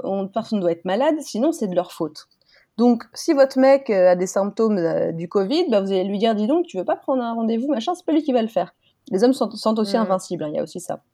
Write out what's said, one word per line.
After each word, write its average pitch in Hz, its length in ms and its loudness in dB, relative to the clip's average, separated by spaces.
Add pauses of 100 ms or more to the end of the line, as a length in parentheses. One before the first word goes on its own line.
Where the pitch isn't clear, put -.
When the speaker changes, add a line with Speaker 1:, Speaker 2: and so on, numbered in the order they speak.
Speaker 1:
on, 196 240 -2
personne 214 320 -4
doit 175 120 2
être 170 140 -6
malade, 262 360 2
sinon 269 300 -2
c'est 247 160 -4
de 180 80 -6
leur 180 160 -2
faute. - 360 -8 (500)
Donc, 233 260 4 (100)
si - 200 -2
votre 269 240 4
mec, 269 320 4
euh, 185 220 4
a 180 40 4
des 185 120 -2
symptômes, 202 500 0
euh, 165 340 0
du 165 180 -8
covid, 226 400 0
bah, 202 120 2
vous 196 100 -4
allez 185 120 0
lui 196 160 -4
dire, « 220 160 2
Dis 208 100 0
donc, 330 220 0
tu 202 100 -10
veux 175 60 -4
pas 359 140 -2
prendre 262 260 -2
un 233 100 -6
rendez-vous, 226 360 -2
machin », 285 260 -2
c'est - 100 -14
pas 330 60 -2
lui 302 100 2
qui 285 120 -2
va 240 80 2
le 220 80 -2
faire. - 260 -4 (360)
Les 190 120 2
hommes 254 100 6
sont, - 180 -2
sont 220 280 -2
aussi 208 180 0
Speaker 2:
Mm. - 40 2
Speaker 1:
invincibles, 185 420 -2
hein, 151 60 -6
il 151 60 -8
y 151 40 -2
a 151 40 -4
aussi 165 180 -10
ça. - 200 -10 (120)